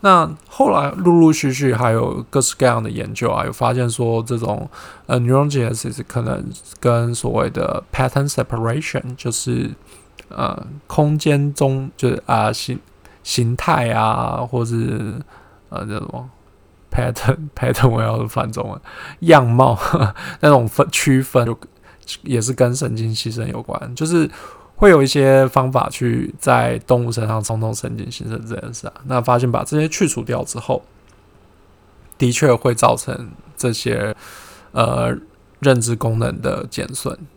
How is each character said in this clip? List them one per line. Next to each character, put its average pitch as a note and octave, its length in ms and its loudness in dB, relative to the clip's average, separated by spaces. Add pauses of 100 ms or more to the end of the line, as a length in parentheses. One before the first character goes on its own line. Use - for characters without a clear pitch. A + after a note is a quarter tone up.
那 F3 280 6 (180)
后 - 240 2
来 D3 200 0
陆 F3 280 4
陆 D#3+ 140 8
续 C#3+ 180 0
续 C3 220 0
还 A#2 180 2
有 A#2 380 -2
各 C#3 100 2
式 - 180 0
各 C3 80 2
样 A#2 160 2
的 A2 80 -6
研 A2 240 -8
究 A#2 160 -2
啊， - 160 -2
有 A2+ 60 -6
发 A#2+ 220 0
现 B2 160 0
说 A#2 340 -2
这 A#2+ 140 -4
种， A2 320 -6 (380)
呃， B2+ 120 0
neuron C3+ 320 2
genesis A#2+ 560 -4
可 A#2+ 140 -4
能 - 240 -6 (340)
跟 A#2+ 340 2
所 A#2+ 180 -4
谓 - 180 0
的 - 420 -4
pattern C#3 380 -2
separation， B2 880 -4
就 - 120 -6
是， A#2+ 420 -4 (580)
呃， - 360 -6 (220)
空 D3+ 320 2
间 C#3+ 340 0
中， C3+ 440 0
就 B2+ 120 0
是， A#2+ 160 -4
啊， A2 280 0
形-， - 260 -8 (440)
形 A#2+ 340 0
态 A#2+ 340 0
啊， A#2+ 580 -2
或 A#2+ 140 -2
是， A2 520 -4 (520)
呃， - 180 -10
那 G#2+ 140 -8
种 B2+ 300 -12 (600)
pattern， B2 640 -2
<laughs> - 20 -
pattern B2 360 2
我 A2+ 120 6
要 A2+ 240 -2
翻 A#2+ 240 -4
中 A2+ 200 -8
文， G2+ 100 -10 (420)
样 D#3 240 8
貌， A#2+ 320 4 (300)
<laughs> - 320 -8
那 D3 100 6
种 B2+ 160 6
分-， C3+ 240 2
区 C3 320 2
分 B2+ 240 2
就 A#2 140 -4 (640)
也 A#2+ 180 -2
是 A#2+ 120 -2
跟 B2 200 2
神 B2+ 220 -4
经 A2+ 180 -4
牺 A2+ 200 -6
牲 A#2 140 -6
有 A#2+ 140 -8
关， - 320 -10
就 D3+ 120 -4
是 D#3+ 220 2 (500)
会 G3+ 120 8
有 D3+ 140 8
一 - 20 4
些 C3+ 440 6
方 C3 220 0
法 C3 180 0
去 B2 500 -2
在 A#2+ 480 2
动 B2 180 2
物 A#2+ 60 -4
身 A2 160 -4
上 A2 160 -2
操 A2+ 140 -4
纵 A2 180 -2
神 A#2 220 -8
经 A2 100 -10
牺 A#2+ 160 -12
牲 A2+ 240 -8
这 A2+ 80 -8
件 A#2 180 -12
事 - 140 -12
啊。 - 60 -14 (120)
那 B2+ 160 0
发 B2 160 2
现 B2 140 2
把 - 120 -2
这 D3+ 160 -2
些 D#3 80 0
去 D#3 200 0
除 - 160 -4
掉 A#2+ 200 -4
之 - 140 -10
后， C3 240 -4 (1400)
的 B2 140 2
确 B2 240 4
会 A#2+ 180 0
造 A#2 220 2
成 B2 340 -10 (260)
这 B2 160 -2
些， A2+ 440 -4 (560)
呃， A#2+ 440 0 (440)
认 C3+ 200 4
知 A#2 160 0
功 A2+ 220 -2
能 A2+ 240 -4
的 - 260 -4
减 - 280 -8
损。 - 200 -8 (220)